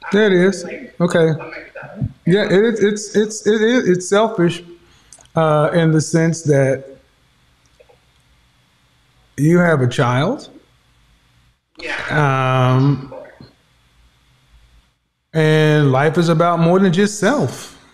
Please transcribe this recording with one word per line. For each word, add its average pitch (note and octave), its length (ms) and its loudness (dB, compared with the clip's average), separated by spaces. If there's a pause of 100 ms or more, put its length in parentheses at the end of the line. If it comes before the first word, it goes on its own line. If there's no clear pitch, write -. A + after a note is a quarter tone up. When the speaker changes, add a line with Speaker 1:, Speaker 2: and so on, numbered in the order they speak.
(120)
Speaker 1:
Yeah, G#3+ 140 2
it - 0 -
Speaker 2:
I'm, G3 60 2
Speaker 1:
is. F#3 320 2
Speaker 2:
like, - 360 -16
Speaker 1:
Okay. E3+ 280 2
Speaker 2:
on - 220 -6
myself. - 580 -12 (160)
Speaker 1:
Yeah, G3 200 2
it - 80 -2
is. G#3+ 300 2
It's, G#3 340 -2
it's, G#3+ 300 -2
it G#3+ 140 2
is, A#3 280 2
it's F3+ 200 0
selfish, G3 540 0 (760)
uh, D#3 380 2
in D#3+ 180 2
the D#3 80 2
sense D#3+ 420 -2
that C3+ 440 0 (2500)
you D#3+ 220 2
have E3 240 2
a B2 60 2
child. C#3 600 -2 (1300)
Speaker 2:
Yeah. C3 960 -2
Speaker 1:
Um, C3+ 360 -2 (2250)
and D#3 580 2
life D3 260 0
is E3+ 120 0
about E3+ 320 2
more E3+ 180 2
than F#3+ 140 2
just G3+ 260 -2
self. G3 540 -2 (220)